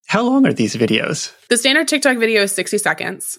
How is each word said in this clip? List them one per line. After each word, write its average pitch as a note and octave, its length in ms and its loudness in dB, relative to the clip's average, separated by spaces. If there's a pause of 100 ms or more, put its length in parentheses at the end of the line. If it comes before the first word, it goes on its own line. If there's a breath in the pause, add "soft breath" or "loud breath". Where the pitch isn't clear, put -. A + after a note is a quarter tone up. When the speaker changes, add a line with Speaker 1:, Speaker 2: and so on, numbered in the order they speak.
Speaker 1:
How G#3+ 160 0
long C4 240 4
are - 60 0
these G#2+ 220 -2
videos? A2+ 560 -2 (180)
Speaker 2:
The A#3+ 80 2
standard C4+ 300 2
TikTok C#4 300 2
video A3+ 240 2
is G3 100 0
sixty G3 280 -2
seconds, - 600 -6